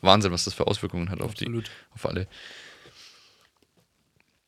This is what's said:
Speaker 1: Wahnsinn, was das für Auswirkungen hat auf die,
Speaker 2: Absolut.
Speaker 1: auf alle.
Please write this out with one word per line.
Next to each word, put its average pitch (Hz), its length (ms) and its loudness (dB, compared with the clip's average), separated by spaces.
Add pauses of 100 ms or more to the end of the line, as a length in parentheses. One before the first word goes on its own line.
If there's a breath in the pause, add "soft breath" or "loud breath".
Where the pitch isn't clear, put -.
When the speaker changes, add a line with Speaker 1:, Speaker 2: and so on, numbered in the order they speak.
Speaker 1:
Wahnsinn, 98 320 8
was 87 120 -2
das 98 100 -6
für - 120 0
Auswirkungen 90 440 -2
hat 90 100 -6
auf 110 140 -6
die, - 100 -6
Speaker 2:
Absolut. 117 260 -6 (240 loud breath)
Speaker 1:
auf - 120 -10
alle. 92 200 -4 (2250 loud breath)